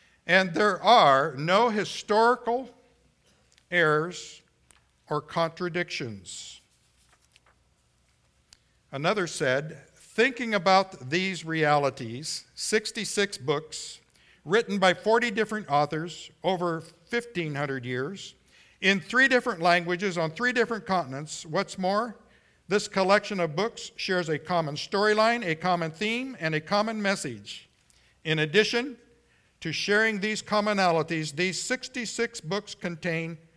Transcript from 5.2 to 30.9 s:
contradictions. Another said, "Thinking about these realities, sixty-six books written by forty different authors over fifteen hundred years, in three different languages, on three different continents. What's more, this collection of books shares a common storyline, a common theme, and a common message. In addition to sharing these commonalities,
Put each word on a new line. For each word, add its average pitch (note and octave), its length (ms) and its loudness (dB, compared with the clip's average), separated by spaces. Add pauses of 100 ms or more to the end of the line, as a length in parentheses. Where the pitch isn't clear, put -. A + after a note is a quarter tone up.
contradictions. D#3+ 1400 -6 (2250)
Another E3+ 380 -2
said, D3 540 -2 (140)
"Thinking B3 600 0
about F#3+ 540 2
these F3+ 340 -2
realities, D3 1040 0 (100)
sixty-six G#3 800 -2
books D3 640 -6 (460)
written G3 340 0
by F#3 140 6
forty A3+ 360 2
different G#3+ 400 -4
authors D3+ 640 -2 (100)
over F3 400 0 (240)
fifteen F3+ 480 -6
hundred C#3 300 -4
years, B2+ 500 -8 (460)
in F#3+ 220 2
three B3+ 260 4
different B3 340 2
languages, F3 560 2
on D#3+ 140 -2
three A#3+ 220 -2
different A3+ 320 -2
continents. D3+ 600 -4
What's F3+ 320 -4
more, G3+ 380 0 (540)
this G3+ 180 0
collection G3 540 2
of D#3 160 -2
books A3 400 -4
shares F3+ 320 -2
a D3+ 100 -2
common D#3+ 360 -2
storyline, G#3+ 680 2
a E3 80 0
common E3+ 380 0
theme, A#3 480 -4
and D#3+ 160 -2
a D#3 60 -2
common G#3+ 400 -2
message. D3 680 -6 (540)
In D#3 160 0
addition G#3+ 560 0 (640)
to D#3+ 140 -8
sharing G#3 480 0
these G#3+ 200 -2
commonalities, E3+ 920 0